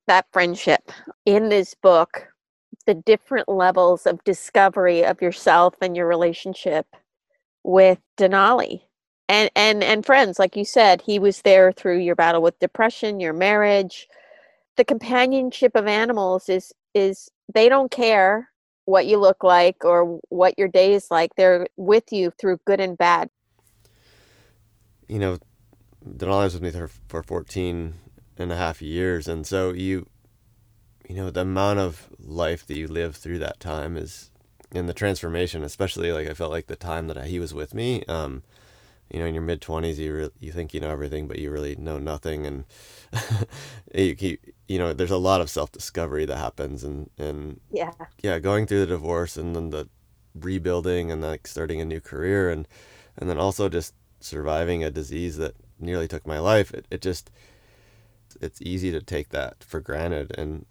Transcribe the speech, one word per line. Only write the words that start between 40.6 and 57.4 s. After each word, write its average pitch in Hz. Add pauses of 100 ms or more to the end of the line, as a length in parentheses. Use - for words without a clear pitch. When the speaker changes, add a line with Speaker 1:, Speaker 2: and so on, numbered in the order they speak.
Speaker 2:
you 78
know 76
everything, 73
but -
you 73
really 73
know 76
nothing. 76
And 69 (480)
<laughs> -
you 90
keep, 92 (220)
you 95
know, 85
there's 90
a 92
lot 92
of 80
self-discovery 76
that 67
happens, 69
and, 73 (100)
and 73 (100)
Speaker 1:
Yeah. 170 (280)
Speaker 2:
yeah, 87
going 104
through 101
the 92
divorce 85
and 85
then 82
the 76 (460)
rebuilding 87
and, 78
like, 78
starting 80
a 82
new 80
career 90
and, 78 (500)
and -
then 78
also 98
just 85 (240)
surviving 80
a 73
disease 78
that 78 (240)
nearly 85
took 80
my 78
life. 101
It, -
it -
just, - (1120)